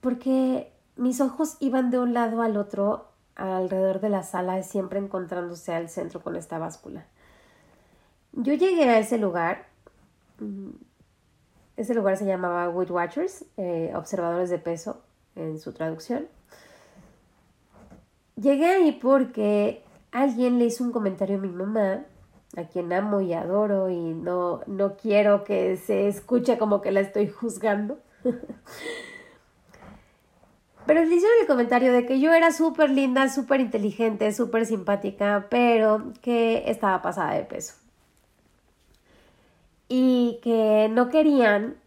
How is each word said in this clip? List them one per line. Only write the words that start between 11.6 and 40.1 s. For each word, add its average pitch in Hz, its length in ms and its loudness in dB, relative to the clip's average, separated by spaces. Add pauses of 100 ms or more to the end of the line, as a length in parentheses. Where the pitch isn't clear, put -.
ese 226 160 -4
lugar 196 240 0
se 202 80 -4
llamaba 180 440 -2
Weight 175 220 -4
Watchers, 180 540 -4 (120)
eh, 165 380 -4
observadores 175 540 -4
de 175 100 -2
peso 170 420 -8 (340)
en 160 240 -10
su - 120 -14
traducción. 165 560 -8 (2000)
Llegué 277 320 2
ahí 359 240 4
porque 214 920 0 (280)
alguien 247 480 0
le 240 60 4
hizo 233 180 -2
un 240 80 -4
comentario 196 460 -2
a 190 40 -4
mi 196 80 -6
mamá, 196 560 -2 (520)
a 175 60 -8
quien 175 280 -6
amo 202 300 0
y 180 120 -2
adoro, 190 560 -2
y 170 240 -4
no, 175 540 -4
no 196 300 -4
quiero 202 460 2
que 185 340 -2
se 196 300 -2
escuche 240 500 0
como 202 240 0
que 190 100 -4
la 196 80 2
estoy 196 280 -2
juzgando. 208 720 -4 (240)
<laughs> 254 60 0 (2500)
Pero 320 200 6
le 330 100 4
hicieron 415 240 6
el 403 80 4
comentario 247 460 4
de 247 120 4
que 262 140 0
yo 311 140 6
era 330 180 6
súper 311 380 2
linda, 269 400 2
súper 269 320 0
inteligente, 214 720 -2
súper 226 320 0
simpática, 202 840 -2
pero 226 600 4 (100)
que 233 460 0
estaba 196 340 0
pasada 175 340 -4
de - 80 -2
peso. - 320 -12 (2000)
Y 247 540 2